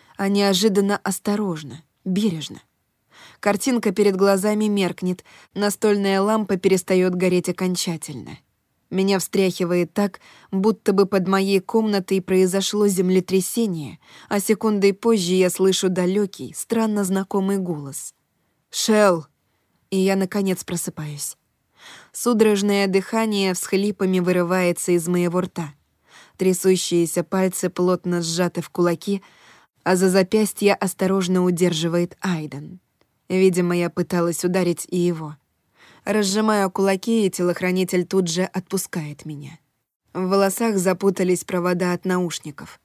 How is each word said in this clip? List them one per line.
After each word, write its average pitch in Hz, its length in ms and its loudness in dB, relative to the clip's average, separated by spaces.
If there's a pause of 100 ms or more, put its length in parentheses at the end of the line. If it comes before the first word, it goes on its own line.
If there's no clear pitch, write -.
(180)
а 196 100 -2
неожиданно 202 720 2
осторожно, 185 880 -4 (200)
бережно. 185 580 -2 (800)
Картинка 214 520 0
перед 196 240 2
глазами 196 500 2
меркнет, 180 580 -2 (300)
настольная 202 680 0
лампа 208 360 0
перестает 185 560 2
гореть 180 360 0
окончательно. 170 880 -6 (520)
Меня 190 280 2
встряхивает 175 760 0
так, 202 260 -2 (320)
будто 196 420 0
бы 196 120 4
под 185 220 0
моей 196 320 2
комнатой 196 640 0
произошло 190 640 2
землетрясение, 185 1120 0 (300)
а 202 100 0
секундой 208 540 2
позже 196 400 2
я 185 180 4
слышу 190 380 2
далекий, 185 680 -2
странно 220 460 -2
знакомый 190 560 -2
голос. 147 560 -8 (560)
«Шелл!» 202 560 2 (640)
И 196 60 -2
я, 190 180 2
наконец, 190 480 -2
просыпаюсь. 151 720 -10 (760)
Судорожное 208 760 2
дыхание 196 680 0
всхлипами 190 680 -2
вырывается 180 720 0
из 170 140 0
моего 175 340 0
рта. 170 340 -8 (640)
Трясущиеся 180 840 0
пальцы 185 460 -2
плотно 180 540 -2
сжаты 170 380 -2
в - 100 -10
кулаки, 175 500 -2 (600)
а 185 120 2
за 185 140 2
запястье 202 640 2
осторожно 185 680 0
удерживает 175 800 0
Айден. 156 580 -6 (500)
Видимо, 180 480 2
я 170 140 -2
пыталась 175 520 -2
ударить 180 460 0
и 180 80 -4
его. 160 400 -2 (680)
Разжимаю 208 640 0
кулаки, 196 540 0
и 185 40 2
телохранитель 180 760 -2
тут 185 240 0
же 175 140 -2
отпускает 175 840 -8
меня. 147 340 -14 (540)
В 185 140 -4
волосах 196 500 2
запутались 185 640 0
провода 180 500 -2
от 175 120 -6
наушников. 175 800 -4